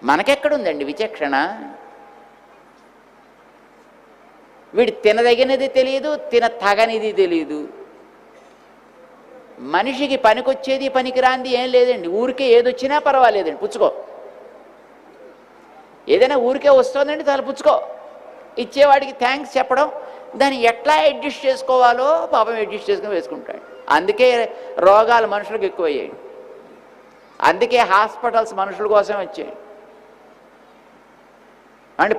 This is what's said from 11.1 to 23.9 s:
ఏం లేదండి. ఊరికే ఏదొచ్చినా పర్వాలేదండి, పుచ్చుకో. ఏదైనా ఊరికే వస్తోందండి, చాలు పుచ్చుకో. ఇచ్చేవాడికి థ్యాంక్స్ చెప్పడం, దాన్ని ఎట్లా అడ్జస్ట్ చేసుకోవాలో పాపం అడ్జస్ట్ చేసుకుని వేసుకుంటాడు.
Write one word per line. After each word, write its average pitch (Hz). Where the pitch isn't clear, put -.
ఏం 254
లేదండి. 240
ఊరికే 262
ఏదొచ్చినా 254
పర్వాలేదండి, 214
పుచ్చుకో. 208
ఏదైనా 262
ఊరికే 277
వస్తోందండి, 285
చాలు 269
పుచ్చుకో. 277
ఇచ్చేవాడికి 277
థ్యాంక్స్ 269
చెప్పడం, 262
దాన్ని 269
ఎట్లా 277
అడ్జస్ట్ 277
చేసుకోవాలో 254
పాపం 226
అడ్జస్ట్ 196
చేసుకుని 202
వేసుకుంటాడు. -